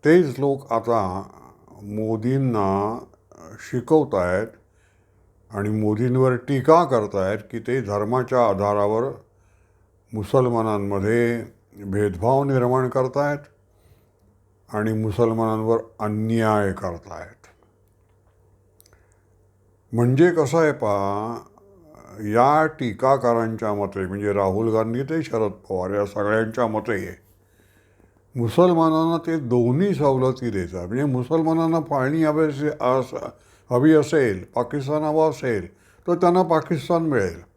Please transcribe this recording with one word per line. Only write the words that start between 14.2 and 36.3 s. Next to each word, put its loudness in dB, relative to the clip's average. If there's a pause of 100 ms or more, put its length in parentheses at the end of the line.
आणि -2
मुसलमानांवर 0 (220)
अन्याय 0
करतायत. -12 (2500)
म्हणजे 4
कसं 0
आहे 4
पहा, -2 (840)
या 4
टीकाकारांच्या 0
मते, -4
म्हणजे -2
राहुल 2
गांधी 0
ते -4
शरद -2
पवार -6
या 0
सगळ्यांच्या 0
मते -6 (1120)
मुसलमानांना 2
ते -2
दोन्ही 2
सवलती 0
देतात. -6
म्हणजे -2
मुसलमानांना 0
फाळणी -2
हवी 2
असे-, -4
अस-, 0 (540)
हवी 4
असेल, 2 (100)
पाकिस्तान -4
हवा 2
असेल, -4
तर -6
त्यांना 4